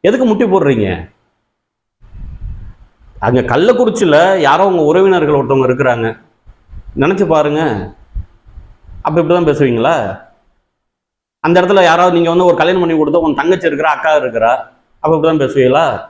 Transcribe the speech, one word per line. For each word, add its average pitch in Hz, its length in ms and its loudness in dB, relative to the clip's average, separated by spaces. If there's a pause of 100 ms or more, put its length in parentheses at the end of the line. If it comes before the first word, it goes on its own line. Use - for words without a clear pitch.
எதுக்கு 247 220 2
முட்டி 214 200 0
போடுறீங்க? 143 400 0 (2250)
அங்க 120 220 0
கள்ளக்குறிச்சியில 196 720 2 (240)
யாரோ 156 260 2
உங்க 175 160 0
உறவினர்கள் 160 560 2
ஒருத்தவங்க 131 300 0
இருக்கிறாங்க, 127 380 0 (880)
நினைச்சு 185 300 0
பாருங்க. 151 360 0 (1400)
அப்ப 156 140 -4
இப்படிதான் 170 340 2
பேசுவீங்களா? 135 460 0 (1500)
அந்த 170 120 2
இடத்துல 185 260 2
யாராவது 170 340 2
நீங்க 170 140 2
வந்து 180 180 2
ஒரு 170 80 2
கல்யாணம் 175 280 0
பண்ணி 165 120 -2
கொடுத்து 151 280 0
உன் 139 160 -2
தங்கச்சி 175 280 0
இருக்கிறா, 151 220 -2
அக்கா 156 260 -2
இருக்கிறா, 117 360 0 (500)
அப்ப 156 100 0
இப்படிதான் 160 320 0
பேசுவீங்களா? 135 420 2 (240)